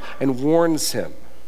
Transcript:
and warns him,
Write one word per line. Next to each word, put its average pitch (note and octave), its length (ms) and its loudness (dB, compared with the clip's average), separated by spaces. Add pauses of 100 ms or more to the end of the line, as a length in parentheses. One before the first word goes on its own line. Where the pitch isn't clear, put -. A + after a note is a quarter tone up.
(200)
and C3 200 0
warns D#3+ 520 2
him, F2+ 220 -4 (340)